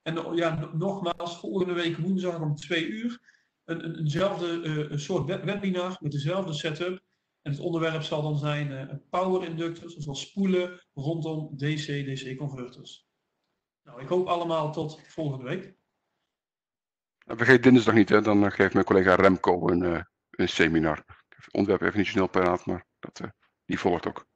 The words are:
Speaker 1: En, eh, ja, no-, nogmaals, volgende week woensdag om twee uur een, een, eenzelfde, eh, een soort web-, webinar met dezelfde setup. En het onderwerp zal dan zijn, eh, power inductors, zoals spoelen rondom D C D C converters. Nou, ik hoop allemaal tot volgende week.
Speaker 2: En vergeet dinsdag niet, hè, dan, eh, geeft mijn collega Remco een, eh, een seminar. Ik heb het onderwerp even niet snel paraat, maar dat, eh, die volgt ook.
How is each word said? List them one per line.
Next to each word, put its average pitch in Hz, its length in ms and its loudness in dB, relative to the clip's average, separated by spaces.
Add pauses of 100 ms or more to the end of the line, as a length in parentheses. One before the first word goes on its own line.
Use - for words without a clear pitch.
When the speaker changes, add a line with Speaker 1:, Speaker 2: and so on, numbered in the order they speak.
Speaker 1:
En, 160 160 -6
eh, - 180 -6
ja, 165 200 2
no-, - 180 -6
nogmaals, 175 640 -4
volgende 180 340 -2
week 170 240 -2
woensdag 180 420 -2
om 151 160 -2
twee 165 320 -4
uur 233 320 -6 (440)
een, 165 220 -8
een, 165 120 -6
eenzelfde, 170 640 -2
eh, 151 300 -4
een 143 80 -4
soort 160 260 -2
web-, 143 180 -6
webinar 185 560 -4
met 147 120 -6
dezelfde 165 420 -4
setup. 170 500 -6 (380)
En 143 100 -8
het 143 80 -6
onderwerp 165 420 -2
zal 151 200 -4
dan 151 160 -2
zijn, 147 340 -2
eh, 139 240 -10 (140)
power 180 380 0
inductors, 165 480 -8
zoals 143 260 -10
spoelen 180 720 -2
rondom 156 640 -6
D 131 40 -8
C 147 240 -2
D 135 380 -6
C 131 140 -10
converters. 131 680 -12 (760)
Nou, 127 180 -18
ik 143 60 -12
hoop 180 200 0
allemaal 165 440 0
tot 151 360 -8
volgende 135 360 -6
week. 185 300 -8 (1500)
Speaker 2:
En 117 120 -10
vergeet 120 260 8
dinsdag 120 300 8
niet, 107 160 6
hè, 104 120 6
dan, 101 240 4
eh, 98 60 2
geeft 95 220 2
mijn 95 120 4
collega 95 300 6
Remco 90 540 4
een, 90 140 2
eh, 85 200 0 (260)
een 92 200 -2
seminar. 80 480 2
Ik - 80 -20 (220)
heb - 160 -20
het - 100 -20
onderwerp 101 280 2
even 90 160 0
niet 95 100 2
snel 92 200 2
paraat, 90 380 2
maar 90 200 -4 (140)
dat, - 200 -18
eh, - 100 -10 (360)
die 90 140 -4
volgt 87 280 0
ook. - 180 -8 (100)